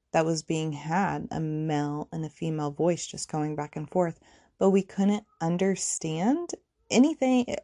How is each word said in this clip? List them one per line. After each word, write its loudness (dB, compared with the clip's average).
that 4
was -2
being -2
had, -2
a -4
male -2
and -6
a -8
female -4
voice 0
just -12
going -2
back -8
and -8
forth, 0
but 6
we 6
couldn't 0
understand -2
anything. 4